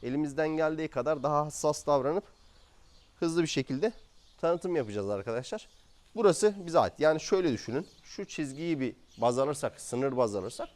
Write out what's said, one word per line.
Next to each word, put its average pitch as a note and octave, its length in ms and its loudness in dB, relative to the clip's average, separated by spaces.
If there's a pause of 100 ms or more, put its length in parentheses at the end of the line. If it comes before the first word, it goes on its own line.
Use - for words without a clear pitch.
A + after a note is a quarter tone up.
elimizden C#3+ 460 -2
geldiği D#3 400 0
kadar C3+ 340 -2
daha D3 240 2
hassas D3+ 400 -2
davranıp D3 380 2 (960)
hızlı E3 220 2
bir D#3+ 60 0
şekilde C#3+ 440 -2 (480)
tanıtım E3+ 360 0
yapacağız G#2 340 -2
arkadaşlar. A2+ 580 -6 (460)
Burası G#3+ 400 4 (120)
bize E3 120 4
ait. G2 200 4
Yani D#3 220 4
şöyle F3+ 320 2
düşünün. A#2 340 -4 (160)
Şu - 220 -12
çizgiyi D3+ 560 -4
bir B2 140 -2 (240)
baz A#2+ 200 2
alırsak, C3+ 420 -2
sınır C3 360 -2
baz A#2 180 2
alırsak G2+ 420 -6